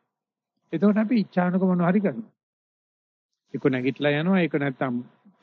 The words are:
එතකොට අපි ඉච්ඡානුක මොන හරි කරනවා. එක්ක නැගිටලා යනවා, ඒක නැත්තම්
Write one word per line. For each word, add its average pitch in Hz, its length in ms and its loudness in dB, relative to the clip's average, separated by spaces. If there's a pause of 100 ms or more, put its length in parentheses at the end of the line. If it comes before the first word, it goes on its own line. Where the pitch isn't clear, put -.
(720)
එතකොට 196 240 2
අපි 220 200 0
ඉච්ඡානුක 180 460 0
මොන 180 180 2
හරි 185 180 2
කරනවා. 139 320 -4 (1200)
එක්ක 131 120 -6
නැගිටලා 135 480 0
යනවා, 180 260 0
ඒක 160 160 0
නැත්තම් 139 400 -4 (480)